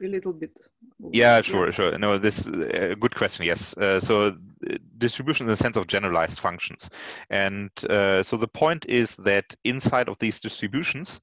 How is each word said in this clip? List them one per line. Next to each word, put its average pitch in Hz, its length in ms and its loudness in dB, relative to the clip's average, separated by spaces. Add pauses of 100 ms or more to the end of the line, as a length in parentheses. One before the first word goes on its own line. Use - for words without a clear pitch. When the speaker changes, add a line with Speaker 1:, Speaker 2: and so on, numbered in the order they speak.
Speaker 1:
uh, 190 40 -6
Speaker 2:
a - 20 -6
little 190 260 -4
bit. 156 260 -12 (380)
Speaker 1:
Yeah, 117 380 6
Speaker 2:
Yeah. 113 40 6
Speaker 1:
sure, 92 320 2
sure. 90 260 0
No, 101 200 2
this, 104 280 0
uh, 87 540 -2
good 117 140 0
question, 92 320 -2
yes. - 320 -2
Uh, 95 220 2
so, 104 260 2
uh, 95 520 -6 (200)
distribution 120 480 -2
in - 20 0
the 110 80 2
sense 117 200 -2
of 92 100 0
generalized 87 520 0
functions. - 520 -6 (400)
And, 98 400 -2 (180)
uh, 98 340 4
so - 140 -2
the 113 120 -2
point 156 380 0
is 120 300 2
that 98 380 0 (100)
inside 123 460 0
of - 80 -10
these 110 220 -4
distributions, 135 840 -6